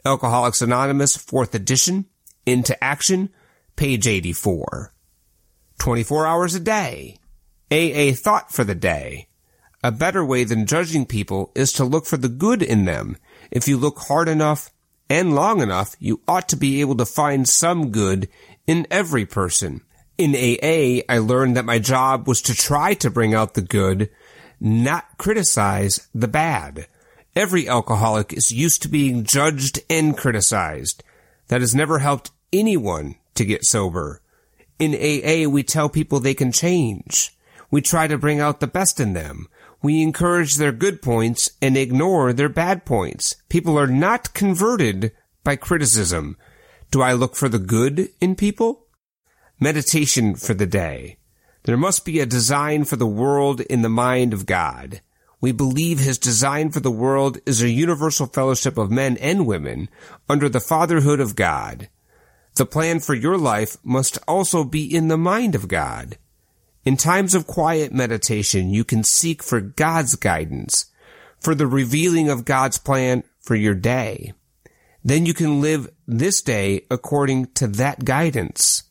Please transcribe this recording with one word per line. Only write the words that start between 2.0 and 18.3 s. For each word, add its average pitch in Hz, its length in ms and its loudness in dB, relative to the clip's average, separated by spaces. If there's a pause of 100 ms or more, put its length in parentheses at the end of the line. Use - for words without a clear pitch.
Into 123 360 2
Action, 185 460 0 (520)
page 131 260 2
eighty-four. 95 840 -2 (880)
Twenty-four 135 480 0
hours 170 280 0
a 185 60 -4
day. 170 560 -4 (540)
A 147 380 2
A 131 40 4
thought - 400 0
for 127 100 -2
the 101 120 0
day. 78 540 -4 (540)
A 123 80 0
better 170 320 0
way 127 220 2
than 110 220 0
judging 160 400 0
people 98 480 -4
is 135 180 0
to 131 140 0
look 156 180 0
for 151 140 -2
the 127 100 -2
good 180 340 0
in 107 220 2
them. 62 320 -4 (340)
If 123 180 -2
you 139 100 2
look 139 220 -2
hard 160 280 0
enough 151 400 0 (400)
and 165 260 2
long 180 280 2
enough, 98 360 -2
you 139 300 -2
ought 180 220 0
to 160 60 2
be 139 260 0
able 135 140 0
to 113 100 0
find 139 420 0
some 165 420 2
good 98 380 0 (380)